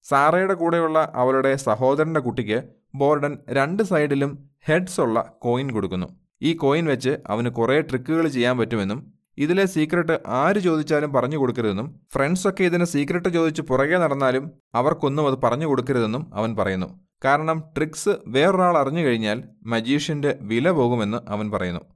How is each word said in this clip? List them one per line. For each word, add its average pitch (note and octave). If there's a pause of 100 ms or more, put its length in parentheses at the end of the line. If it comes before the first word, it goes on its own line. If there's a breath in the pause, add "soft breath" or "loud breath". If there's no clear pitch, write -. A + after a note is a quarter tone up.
സാറയുടെ E3
കൂടെയുള്ള E3
അവളുടെ C3
സഹോദരന്റെ C3+
കുട്ടിക്ക് A#2 (320)
ബോർഡൻ C#3+ (120)
രണ്ട് D3+
സൈഡിലും C#3 (160)
ഹെഡ്സ് F3+
ഉള്ള A2+
കോയിൻ B2+
കൊടുക്കുന്നു. F#2 (340)
ഈ D#3+
കോയിൻ D#3+
വെച്ച് C3+ (100)
അവന് A#2
കുറേ A#2+
ട്രിക്കുകൾ D#3
ചെയ്യാൻ B2+
പറ്റുമെന്നും A2 (240)
ഇതിലെ F3
സീക്രട്ട് E3
ആര് D3+
ചോദിച്ചാലും D3+
പറഞ്ഞു C3+
കൊടുക്കരുതെന്നും A#2 (140)
ഫ്രണ്ട്സൊക്കെ F#3
ഇതിന് F3
സീക്രട്ട് E3+
ചോദിച്ച് E3
പുറകെ C#3
നടന്നാലും C#3 (240)
അവർക്കൊന്നും C#3+
അത് C3
പറഞ്ഞു B2+
കൊടുക്കരുതെന്നും B2+
അവൻ A2
പറയുന്നു. F#2+ (260)
കാരണം D#3 (140)
ട്രിക്സ് D#3 (180)
വേറൊരാൾ F3
അറിഞ്ഞു D3
കഴിഞ്ഞാൽ A#2 (220)
മജീഷ്യന്റെ C#3
വില A#2
പോകുമെന്ന് A#2+ (120)
അവൻ G#2
പറയുന്നു. F2+ (140)